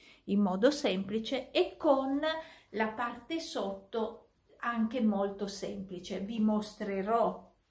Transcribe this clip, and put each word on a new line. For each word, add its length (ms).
in 160
modo 300
semplice, 800
e 280
con 420
la 160
parte 520
sotto 840
anche 420
molto 460
semplice. 760
Vi 200
mostrerò 1120